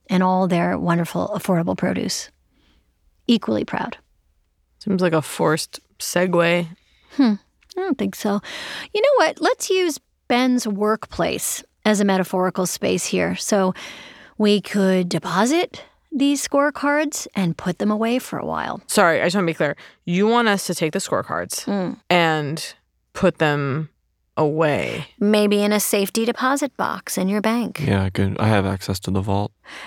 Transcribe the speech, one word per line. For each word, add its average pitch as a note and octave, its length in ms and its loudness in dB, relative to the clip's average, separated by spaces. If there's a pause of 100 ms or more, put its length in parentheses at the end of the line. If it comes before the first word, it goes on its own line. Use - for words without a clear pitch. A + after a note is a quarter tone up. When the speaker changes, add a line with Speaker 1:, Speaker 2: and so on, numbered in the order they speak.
Speaker 1:
and F#3 140 4
all F#3 240 2
their F3 300 2
wonderful, E3+ 580 0
affordable F3 420 0
produce. - 520 -4 (1000)
Equally A3+ 380 2
proud. - 320 -6 (840)
Speaker 2:
Seems F#3+ 220 -2
like E3+ 120 2
a D#3 80 2
forced - 580 -2 (200)
segue. F3 680 0 (480)
Speaker 1:
Hmm. A#3 180 4 (440)
I F#4 40 -4
don't F#4 160 -2
think G3 180 -4
so. G#3 260 -2 (520)
You G#4 80 0
know B4+ 240 6
what? - 160 -2
Let's F#4 280 0
use F4+ 300 2 (280)
Ben's B3 400 2
workplace - 960 -2 (220)
as G#3+ 140 4
a G3+ 60 4
metaphorical F#3 600 2
space F#3 400 -2
here. F3+ 300 0
So F#3+ 380 0 (640)
we G#3 240 4
could F#3+ 480 2
deposit G3+ 720 0 (280)
these C#4+ 340 0
scorecards C#4+ 880 0
and F3 220 0
put F3 220 -4
them G#3 120 0
away A3+ 280 0
for - 200 -8
a - 60 -6
while. - 420 -6
Speaker 2:
Sorry, E3+ 340 4
I - 40 2
just F3+ 100 0
wanna F#3 120 2
be E3 60 0
clear. D3 220 0 (300)
You F3+ 220 2
want A#3 200 4
us G3+ 200 0
to F3 80 -2
take D#3 180 -2
the F#3+ 60 -2
scorecards - 680 -4
Speaker 1:
Mm. G3 340 -4 (100)
Speaker 2:
and D#3+ 640 0 (400)
put F3+ 260 0
them D3 500 0 (480)
away. D3+ 680 0 (120)
Speaker 1:
Maybe G#3 440 2
in G#3 100 2
a G#3 60 2
safety G#3 460 -2
deposit C4 520 -2
box - 400 -6
in F#3+ 100 -2
your G3+ 140 -2
bank. A3 400 -2
Speaker 3:
Yeah, G2 280 0
good. F#2+ 300 0
I G#2+ 80 2
have G2+ 180 4
access F#2+ 360 -4
to F#2 100 -6
the F#2+ 100 0
vault. G2+ 300 -2 (360)